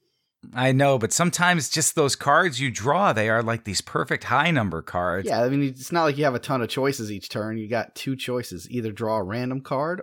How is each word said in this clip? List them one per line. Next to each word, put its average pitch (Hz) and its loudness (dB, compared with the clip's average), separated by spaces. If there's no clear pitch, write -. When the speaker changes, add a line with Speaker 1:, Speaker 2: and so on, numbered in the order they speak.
Speaker 1:
I 127 2
know, 135 6
but 107 -2
sometimes 175 2
just - -2
those 143 4
cards 147 4
you 135 0
draw, 143 2
they 107 2
are, 113 2
like, 113 -2
these 98 -4
perfect - -2
high 143 2
number 98 0
cards. 90 -2
Speaker 2:
Yeah, 113 2
I 123 2
mean, 143 2
it's 131 -6
not 170 2
like 139 2
you 147 0
have 135 2
a - -4
ton 131 -2
of 110 -2
choices 131 -2
each 95 -10
turn. 110 -4
You 107 -8
got 113 -4
two 135 -4
choices. 120 -6
Either 110 -4
draw 110 -2
a 107 0
random 123 -4
card 151 -4